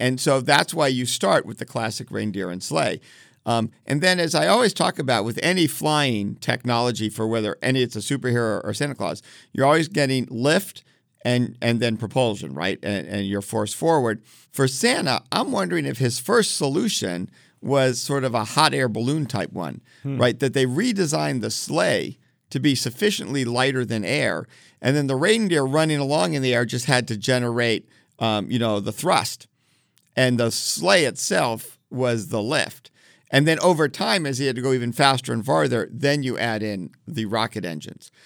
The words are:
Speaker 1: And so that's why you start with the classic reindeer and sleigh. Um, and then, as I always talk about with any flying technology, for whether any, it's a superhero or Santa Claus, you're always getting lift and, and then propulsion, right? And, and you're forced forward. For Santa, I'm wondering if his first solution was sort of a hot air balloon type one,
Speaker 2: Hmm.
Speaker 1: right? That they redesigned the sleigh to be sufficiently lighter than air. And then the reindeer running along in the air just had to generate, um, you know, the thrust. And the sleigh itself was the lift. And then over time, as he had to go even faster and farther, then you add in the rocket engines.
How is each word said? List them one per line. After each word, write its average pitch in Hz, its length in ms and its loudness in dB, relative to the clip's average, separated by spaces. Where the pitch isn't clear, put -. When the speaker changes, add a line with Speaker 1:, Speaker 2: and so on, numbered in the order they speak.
Speaker 1:
And 127 200 2
so 135 200 4
that's 143 340 2
why 151 140 2
you 127 180 0
start 180 400 2
with 113 120 -12
the - 80 -8
classic 113 440 -6
reindeer 101 400 -4
and 90 120 -8
sleigh. 127 380 -2
Um, 113 260 0
and 147 140 0
then, 185 200 2
as 165 140 0
I 156 120 2
always 208 260 4
talk - 260 0
about 120 260 0
with 113 180 -4
any 175 240 2
flying 135 720 0
technology, 120 720 0
for 110 180 -4
whether 110 360 -2
any, 127 200 2
it's 117 140 -2
a 107 40 -6
superhero 120 640 -2
or 104 100 -6
Santa 143 220 -4
Claus, 85 280 -6
you're 131 140 2
always 156 220 4
getting 131 420 0
lift 147 540 0
and, 123 360 0
and 120 200 2
then 113 160 0
propulsion, 104 580 -2
right? 87 280 -2
And, 95 240 -4
and 101 200 -4
you're 98 160 -2
forced 107 340 -4
forward. 127 460 2
For 135 180 2
Santa, 226 540 0
I'm 269 200 0
wondering 175 340 -2
if - 120 -6
his 123 200 0
first - 380 2
solution 135 720 -2
was 131 400 2
sort 139 240 -2
of 123 100 -2
a 110 100 0
hot 143 300 4
air 135 140 2
balloon 127 380 -2
type 98 260 -4
one, 85 280 -8
Speaker 2:
Hmm. 139 160 -4
Speaker 1:
right? 123 220 2
That 131 120 0
they 131 140 2
redesigned 151 760 0
the 110 80 -4
sleigh - 680 -2
to 139 100 -4
be 139 140 4
sufficiently 135 720 -2
lighter 127 400 0
than 107 200 -4
air. 107 420 -2
And 135 160 2
then 143 100 0
the 135 100 0
reindeer 180 480 2
running 151 340 2
along 151 360 0
in 139 80 -2
the 127 120 2
air 120 100 2
just 120 220 -4
had 123 220 2
to 113 80 -4
generate, 120 720 0
um, 107 320 -2
you 120 80 0
know, 110 220 0
the 104 120 -6
thrust. - 540 0
And 123 220 4
the 117 120 2
sleigh 175 540 2
itself 131 760 -2
was 120 400 0
the 110 140 -2
lift. 127 480 -4
And 147 180 4
then 160 120 4
over 160 280 4
time, 196 380 -2
as 135 100 -4
he 139 100 -2
had 123 100 0
to 123 60 -6
go 131 120 2
even 120 180 -2
faster 131 400 2
and 113 140 -4
farther, 143 440 2
then 139 320 0
you 127 140 -2
add 110 260 -2
in 98 280 -6
the 110 160 -4
rocket 107 400 -2
engines. - 460 -10